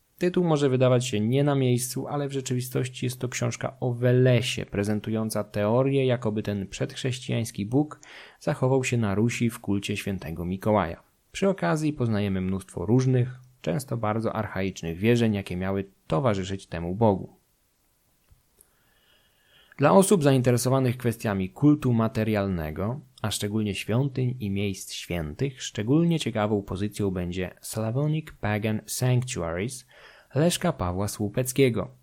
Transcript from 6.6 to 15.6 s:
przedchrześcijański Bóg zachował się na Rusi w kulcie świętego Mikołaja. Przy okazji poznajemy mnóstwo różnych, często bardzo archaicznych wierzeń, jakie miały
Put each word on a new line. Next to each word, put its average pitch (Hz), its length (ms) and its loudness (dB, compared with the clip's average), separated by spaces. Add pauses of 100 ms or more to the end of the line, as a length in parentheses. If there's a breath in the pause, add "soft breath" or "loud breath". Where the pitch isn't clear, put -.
przedchrześcijański - 1000 -6
Bóg 143 340 -2 (400 loud breath)
zachował 131 440 0
się 123 120 0
na 104 180 0
Rusi 117 360 0
w - 100 -10
kulcie 101 360 -2
świętego 87 480 -6
Mikołaja. 95 580 0 (300)
Przy 196 160 0
okazji 160 440 0
poznajemy 104 480 0
mnóstwo 92 460 -6
różnych, 127 540 2 (220)
często 147 340 -2
bardzo 110 360 -2
archaicznych 95 640 -4
wierzeń, 113 360 4
jakie 98 220 -6
miały 95 280 -2 (220)